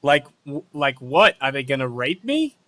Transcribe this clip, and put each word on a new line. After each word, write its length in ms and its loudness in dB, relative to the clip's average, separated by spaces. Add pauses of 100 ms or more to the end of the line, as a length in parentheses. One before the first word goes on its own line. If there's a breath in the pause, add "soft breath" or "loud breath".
Like, 240 2 (180)
w-, 280 -10
like 280 -2
what? 400 4
Are 100 -2
they 120 -4
gonna 240 -2
rape 360 -4
me? 340 -4 (100)